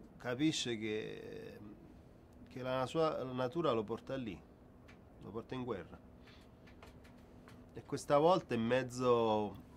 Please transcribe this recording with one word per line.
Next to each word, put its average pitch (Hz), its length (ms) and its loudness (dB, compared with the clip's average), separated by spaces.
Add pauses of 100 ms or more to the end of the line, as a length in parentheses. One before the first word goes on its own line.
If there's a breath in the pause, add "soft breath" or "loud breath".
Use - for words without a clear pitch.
(180)
capisce 127 600 -2
che, 107 800 -8 (960)
che 131 60 -8
la 131 240 0
sua 156 380 2
natura 127 500 0
lo 113 100 2
porta 113 320 -6
lì, 110 260 -6 (800)
lo 110 80 -14
porta 110 260 -10
in 127 100 -6
guerra. 92 340 -8 (1700 loud breath)
E - 120 -14
questa 143 320 2
volta 165 360 6
in 113 120 0
mezzo 120 1000 2 (140)